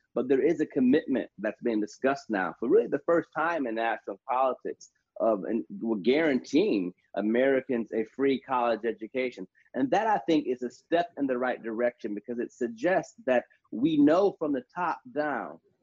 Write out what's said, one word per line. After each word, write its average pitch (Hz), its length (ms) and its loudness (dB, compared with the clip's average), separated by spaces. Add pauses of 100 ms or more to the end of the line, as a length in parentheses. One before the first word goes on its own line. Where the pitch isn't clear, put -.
(140)
But 127 140 -2
there 131 140 4
is 156 180 2
a 151 60 2
commitment 127 640 2 (100)
that's 104 220 -6
being 113 180 0
discussed 131 500 -4
now 92 300 -2
for 113 80 -4
really 220 200 4
the 143 180 -4
first 170 280 0
time 160 320 -2
in 113 100 -4
national 113 440 -4 (100)
politics 127 600 -2 (320)
of, 107 240 2
and 110 180 -2 (160)
we're 113 200 -2
guaranteeing 131 920 2 (220)
Americans 120 800 0
a 110 80 0 (100)
free 135 280 0
college 120 420 -2
education. 117 640 -6 (260)
And 127 180 -2
that, 214 160 2
I 208 100 2 (100)
think, 156 200 2
is 123 160 -4
a 120 60 -6
step - 480 -4
in 139 100 -2
the 127 100 0
right 123 260 -4
direction 113 500 -4
because 117 260 -8
it 113 120 -6
suggests 127 640 -2 (120)
that 127 200 2 (260)
we 151 240 0
know 165 420 4
from 151 140 -4
the 127 120 -2 (120)
top 175 240 -4 (160)
down, 117 440 -4 (240)